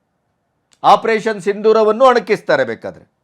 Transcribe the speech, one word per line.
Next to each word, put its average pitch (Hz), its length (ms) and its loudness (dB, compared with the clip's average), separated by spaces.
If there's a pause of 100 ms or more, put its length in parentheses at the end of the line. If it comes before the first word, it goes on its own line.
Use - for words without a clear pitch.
(840)
ಆಪರೇಷನ್ 208 560 0
ಸಿಂಧೂರವನ್ನು 214 640 0
ಅಣಕಿಸ್ತಾರೆ 185 600 0
ಬೇಕಾದ್ರೆ. 104 480 -14 (120)